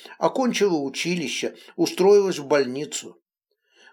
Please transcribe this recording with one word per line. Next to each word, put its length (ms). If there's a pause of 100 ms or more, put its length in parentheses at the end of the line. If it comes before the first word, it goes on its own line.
(180)
окончила 580
училище, 800 (200)
устроилась 600
в 80
больницу. 720 (720)